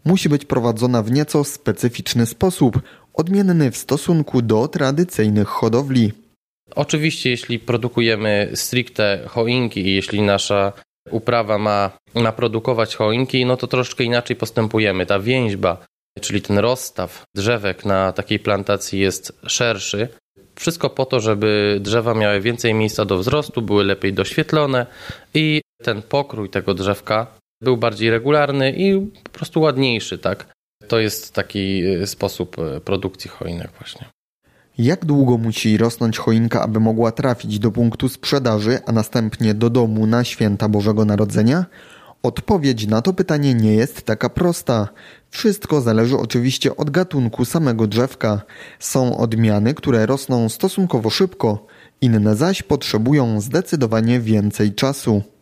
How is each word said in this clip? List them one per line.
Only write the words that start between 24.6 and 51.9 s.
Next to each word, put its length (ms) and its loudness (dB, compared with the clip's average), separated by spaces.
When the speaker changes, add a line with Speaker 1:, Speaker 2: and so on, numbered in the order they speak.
Speaker 2:
i 260 0
ten 200 -4
pokrój 480 -6
tego 240 -2
drzewka 520 -2
był 140 2
bardziej 340 0
regularny 600 0
i 280 2
po 300 -12
prostu 300 -4
ładniejszy, 580 0
tak? 340 -6
To 100 2
jest 360 -4
taki, 500 -2
y, 220 0
sposób, 500 -6
y, 40 -10
produkcji 500 -6
choinek 480 -10
właśnie. 300 -20
Speaker 1:
Jak 260 2
długo 340 4
musi 400 2
rosnąć 400 0
choinka, 440 2
aby 180 0
mogła 320 2
trafić 460 -2
do 120 2
punktu 380 0
sprzedaży, 800 0
a 60 -2
następnie 600 0
do 160 2
domu 360 2
na 180 2
święta 440 0
Bożego 360 2
Narodzenia? 600 2
Odpowiedź 640 0
na 160 2
to 100 0
pytanie 420 2
nie 200 4
jest 280 0
taka 260 0
prosta. 600 0
Wszystko 500 0
zależy 360 2
oczywiście 600 -2
od 140 -2
gatunku 540 0
samego 420 0
drzewka. 560 0
Są 380 0
odmiany, 580 2
które 320 2
rosną 420 0
stosunkowo 640 0
szybko, 560 0